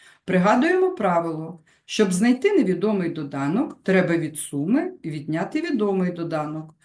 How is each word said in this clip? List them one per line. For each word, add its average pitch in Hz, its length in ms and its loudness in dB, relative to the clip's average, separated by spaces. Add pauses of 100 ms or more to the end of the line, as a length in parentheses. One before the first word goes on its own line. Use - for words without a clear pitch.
(260)
Пригадуємо 247 680 4
правило. 165 680 -2 (260)
Щоб 196 280 0
знайти 247 400 2
невідомий 185 560 2
доданок, 143 760 -4
треба 175 340 2
від 156 200 -4
суми 226 540 -2 (140)
відняти 160 560 -4
відомий 202 500 0
доданок. 160 720 -6